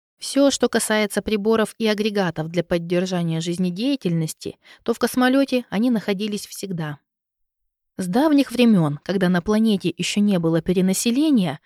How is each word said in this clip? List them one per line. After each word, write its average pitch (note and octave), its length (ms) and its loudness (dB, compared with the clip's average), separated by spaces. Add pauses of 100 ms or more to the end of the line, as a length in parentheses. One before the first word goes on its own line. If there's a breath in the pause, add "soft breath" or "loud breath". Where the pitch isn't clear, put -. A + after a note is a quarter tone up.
(180)
Все, C#4 320 2
что B3 180 -2
касается G#3+ 540 -2
приборов G#3+ 560 0
и A3+ 80 -2
агрегатов G3+ 640 -2
для E3+ 120 -2
поддержания F3 800 -2
жизнедеятельности, F3 1160 -4 (240 soft breath)
то A#3 100 -2
в A3+ 60 -2
космолете B3+ 720 0
они A3+ 200 0
находились G#3 560 -2
всегда. D#3+ 520 -8 (960)
С F#3 100 -6
давних C#4 460 2
времен, F#3+ 500 4
когда F#3 280 0
на F3+ 100 2
планете G#3+ 560 0
еще - 240 -2
не G3+ 180 4
было E3 220 2
перенаселения, F#3+ 1040 2